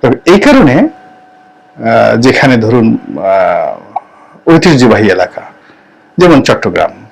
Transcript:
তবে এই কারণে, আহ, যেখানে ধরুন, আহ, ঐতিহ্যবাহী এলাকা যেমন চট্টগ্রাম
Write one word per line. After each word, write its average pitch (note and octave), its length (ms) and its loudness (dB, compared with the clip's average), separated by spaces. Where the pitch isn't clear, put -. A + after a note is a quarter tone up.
তবে B2+ 140 0
এই G3 140 2
কারণে, A3+ 360 2
আহ, - 1400 -4
যেখানে B2+ 380 0
ধরুন, A2+ 400 0
আহ, F2 1400 -4
ঐতিহ্যবাহী B2 560 2
এলাকা F2+ 320 -4
যেমন E3+ 240 4
চট্টগ্রাম F2 500 -4